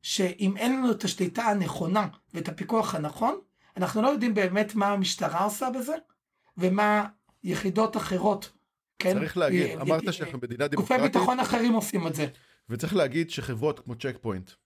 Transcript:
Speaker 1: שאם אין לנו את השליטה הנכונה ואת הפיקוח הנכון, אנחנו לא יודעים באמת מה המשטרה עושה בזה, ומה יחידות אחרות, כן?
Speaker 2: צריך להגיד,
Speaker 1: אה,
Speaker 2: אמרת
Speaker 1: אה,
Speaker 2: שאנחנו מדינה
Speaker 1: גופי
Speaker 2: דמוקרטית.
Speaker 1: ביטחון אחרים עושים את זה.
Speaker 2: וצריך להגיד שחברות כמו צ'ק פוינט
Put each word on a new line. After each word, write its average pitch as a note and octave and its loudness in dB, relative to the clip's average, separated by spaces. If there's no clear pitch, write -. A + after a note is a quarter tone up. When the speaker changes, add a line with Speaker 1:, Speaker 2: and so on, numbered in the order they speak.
Speaker 1:
שאם G3 0
אין B3 2
לנו B3+ 2
את G3+ -2
השליטה G3 -2
הנכונה F#3+ 0
ואת E3+ -6
הפיקוח G#3 -2
הנכון, F#3 -2
אנחנו F#3 0
לא A#3+ 4
יודעים B3 2
באמת G3+ 0
מה G3+ 2
המשטרה F3+ 0
עושה G#3 -2
בזה, B3+ -4
ומה G#3 4
יחידות G#3 0
אחרות, F#3+ 0
כן? F#3 2
Speaker 2:
צריך D#3 -4
להגיד, F3+ 4
Speaker 1:
אה, - -6
Speaker 2:
אמרת D#3+ 0
Speaker 1:
אה, F#3 -2
Speaker 2:
שאנחנו C#3 -8
מדינה A#2+ -2
Speaker 1:
גופי C#3+ -2
Speaker 2:
דמוקרטית. B3+ 2
Speaker 1:
ביטחון B3+ 4
אחרים A#3 2
עושים G3 0
את D3+ -2
זה. D3 -2
Speaker 2:
וצריך D#3+ -4
להגיד D#3+ 2
שחברות C3+ -2
כמו B2 -12
צ'ק B2 -8
פוינט F#2+ -6